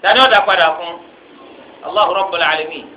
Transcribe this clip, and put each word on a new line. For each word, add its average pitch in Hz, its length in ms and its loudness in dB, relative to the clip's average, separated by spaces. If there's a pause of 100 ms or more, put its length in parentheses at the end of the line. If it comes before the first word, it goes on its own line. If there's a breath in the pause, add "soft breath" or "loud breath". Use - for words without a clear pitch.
Ta 185 80 0
ni 240 100 4
ó 262 80 6
dá 208 120 4
padà 185 300 2
fún? - 240 -8 (840)
Allahu 185 340 0
Rabbul 190 280 -2
Alamin. 156 440 -4 (100)